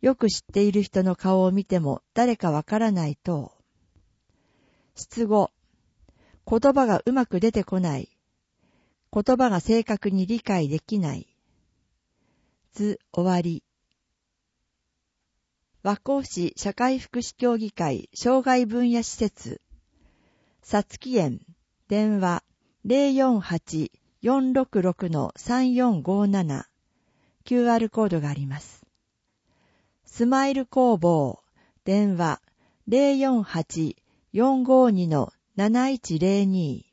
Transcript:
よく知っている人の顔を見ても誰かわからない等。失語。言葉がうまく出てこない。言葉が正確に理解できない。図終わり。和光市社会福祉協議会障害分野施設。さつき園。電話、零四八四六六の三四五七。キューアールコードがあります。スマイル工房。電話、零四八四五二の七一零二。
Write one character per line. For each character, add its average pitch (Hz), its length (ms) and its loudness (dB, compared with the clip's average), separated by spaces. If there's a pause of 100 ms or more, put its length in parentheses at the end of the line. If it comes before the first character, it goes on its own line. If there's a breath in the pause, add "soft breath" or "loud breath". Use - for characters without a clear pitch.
よ 262 140 2
く 226 120 0
知 - 120 -4
っ - 20 -20 (100)
て 202 120 2
い 208 80 2
る 202 100 2
人 190 200 -2
の 185 140 0
顔 190 260 2
を 185 80 2
見 196 140 -2
て 185 160 -2
も 143 220 -4 (100)
誰 240 240 2
か 175 140 -2
わ 151 120 0
か - 160 -4
ら 220 140 0
な 175 140 -2
い 147 160 -6
等。 156 300 -6 (1400)
失 - 320 -6
語。 202 240 2 (1000 soft breath)
言 226 240 4
葉 269 140 4
が 208 200 2
う 240 60 0
ま 262 140 0
く 185 140 -2
出 220 120 2
て 202 120 -2
こ 190 160 -4
な 165 180 -2
い。 - 120 -12 (1040)
言 214 240 2
葉 254 120 2
が 190 120 0
正 226 220 2
確 208 280 -4
に 190 160 0
理 226 160 -4
解 175 260 -2
で 151 100 -4
き 214 200 -6
な 151 160 -2
い。 - 120 -14 (1500)
図 208 260 -4 (120)
終 175 120 -2
わ 180 160 2
り。 170 240 -6 (2250)
和 202 120 0
光 269 320 -4
市 233 300 -4
社 202 180 -6
会 262 240 -2
福 240 220 -8
祉 - 160 -12
協 240 200 0
議 220 160 -6
会 147 400 -6
障 254 320 0
害 254 220 2
分 240 260 0
野 233 100 0
施 - 140 -10
設。 - 460 -6 (1000)
さ 208 200 -2
つ - 180 -12
き 254 160 -4
園。 151 240 0 (480)
電 208 320 0
話、 175 220 -2 (420)
零 269 300 2
四 262 260 2
八 160 500 -6 (300)
四 262 320 0
六 254 300 0
六 180 260 -2
の 156 280 -4
三 254 360 -2
四 240 300 0
五 202 240 0
七。 180 420 -2 (760)
キ 247 120 -2
ュ 240 100 2
ー 240 60 2
ア 226 40 2
ー - 20 2
ル 226 100 -2
コ 220 160 -2
ー 208 40 0
ド 170 120 -2
が 147 80 -4
あ 143 60 -4
り 139 120 -8
ま 139 140 -10
す。 - 240 -20 (1200)
ス - 220 -2
マ 269 220 2
イ 277 60 -2
ル 262 120 -4
工 247 320 2
房。 160 440 0 (420)
電 196 320 0
話、 170 260 -2 (440)
零 277 300 4
四 262 260 2
八 160 540 -6 (360)
四 254 320 0
五 254 260 6
二 180 180 0
の 147 240 0 (220)
七 226 340 0
一 240 300 -4
零 196 260 2
二。 180 480 -2